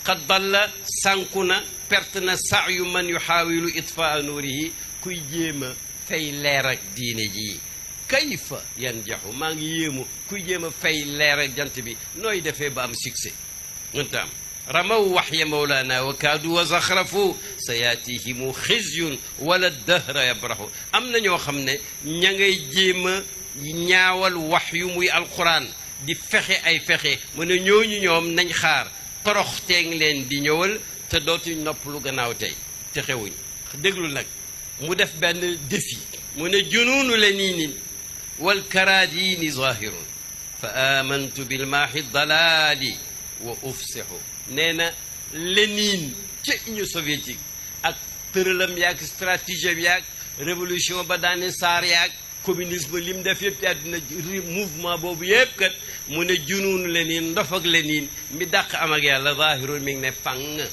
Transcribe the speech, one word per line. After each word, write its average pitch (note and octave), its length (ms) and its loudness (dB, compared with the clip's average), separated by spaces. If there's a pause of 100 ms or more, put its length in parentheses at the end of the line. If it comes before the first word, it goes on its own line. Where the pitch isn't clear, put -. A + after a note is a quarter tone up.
Qad F#3+ 240 0
dalla, G3 420 4 (320)
sànku F#3+ 420 2
na, F#3 180 4 (260)
perte G3 320 2
na, F#3 160 2
sa'yu F3+ 480 2
man F3+ 240 0
yuxaawilu E3+ 680 2
itfaa D#3 480 0
nuurihi, D3 500 -2 (280)
kuy F3+ 200 -6 (100)
jéem D#3+ 340 -2
a B2+ 100 -6 (320)
fay D#3 260 -2
leer C#3+ 340 2
ak B2+ 140 0 (140)
diine A2+ 340 -2
ji. G2+ 300 -6 (480)
Kayfa C4 560 -2 (160)
yanjaxu, A2 540 -6
maa D#3 220 -2
ngi D#3 120 -4 (140)
yéemu, C3+ 260 -2 (220)
kuy G3+ 180 -6
jéem F3 180 -2
a D#3+ 60 -4
fay D#3 340 -2
leer D3 360 2
ak C3+ 160 -2
jant C#3 260 -4
bi, A#2 140 -8 (200)
nooy G#3 240 -2
defee D3 300 -2
ba B2 140 -4
am A#2+ 100 -6
succès? - 380 -6 (600)
Mënta B2+ 300 -2
am. F2+ 60 -6 (400)
Ramaw F#3 340 2 (120)
waxya D#3+ 320 2
mawlaana C3+ 580 2
wa C3+ 100 -2
kaadu D3+ 400 2
wa F3 100 4
zaxrafu, F3+ 720 4 (220)
sa - 160 -4
yaatihimu A#2+ 800 -2
xizyun E3 680 0 (220)
wala F3+ 300 4
dahra C#3+ 540 2
yabraxu. A2+ 460 -2 (220)
Am A#3+ 180 2
na A#3 80 2
ñoo G3 200 4
xam C#3+ 260 -2
ne C3+ 140 0 (260)
ña E3+ 280 2
ngay G3 260 4 (140)
jéem F#3 340 4
a F#3+ 160 0 (380)
ñaawal F#3 760 4
wax E3 360 2
yu E3+ 160 0
muy F3+ 200 2
alquran, E3 580 2 (380)
di D#3 100 -2
fexe F#3+ 500 2
ay E3 160 4
fexe. D#3 380 2 (160)
Mu D3+ 100 -2
ne F3+ 140 4
ñooñu G#3 420 6
ñoom E3+ 340 4
nañ F3 180 2
xaar, D3 340 4 (380)
torox G3+ 420 2
teeng E3 320 2
leen D3 300 2
di C#3 120 0
ñëwal, E3 380 2 (300)
te E3 100 2
dootuñ E3 440 0
nopp D#3 240 -4
lu C#3+ 140 -6
gannaaw B2+ 340 -2
tey, F#2 200 -4 (380)
te D3 100 -2
xewuñ. A2+ 300 -2 (460)
Déglu F3+ 300 0
nag, C3+ 180 -4 (540)
mu D#3 140 0
def F#3 240 0
benn F3 400 0 (100)
défi. F3+ 300 -2 (380)
Mu D#3 120 -2
ne G3 220 4
junuunu B3 460 4
Leninin G3 560 4 (680)
wal F#3+ 300 2
karaadini F#3 840 4
zahirun, A2 560 -2 (540)
fa C3 400 2
amantu C3+ 440 -2
bil C3 220 -4
maahi C#3+ 360 0 (100)
dalaali D3+ 840 4 (440)
wa A2+ 220 -6
ufsihu. A2+ 560 -8 (320)
Nee D#3 220 2
na E3+ 180 0 (440)
Lénine G3 760 2 (340)
ca C#4+ 80 0 (140)
Union G#3+ 180 -4
soviétique D3 540 -4 (440)
ak E3 120 0 (380)
tëralam F#3 440 2
yaag, F3 240 2
stratégie F3+ 800 -2
yaag, F3 220 4 (380)
révolution F3+ 640 -2
ba F3 120 0
daane F3 360 0
saar F3 320 2
yaag, F3 260 6 (320)
communisme F3 560 -2
lim F3+ 240 -4
def F#3 180 2
yëpp G3 200 -2
ci F#3+ 60 0
àddina, E3+ 320 0 (520)
mouvement F3 480 -2
boobu E3+ 280 -4
yëpp A3+ 300 6
kat, F#3+ 160 2 (360)
mu D#3 160 0
ne F3+ 100 4 (100)
junuunu F#3 460 0
Lénine, E3 400 0
ndof E3 220 0
ak F3+ 120 0
Lénine D3+ 440 4 (240)
mi E3 140 -2
dàq F#3 280 2
am D#3 180 2
ak D3+ 100 4
Yàlla, C#3+ 320 4
zahirun, C#3 460 2
mi C#3 140 -2
ngi C3+ 60 -4
ne C3 120 0
fang. C#3 460 -6 (140)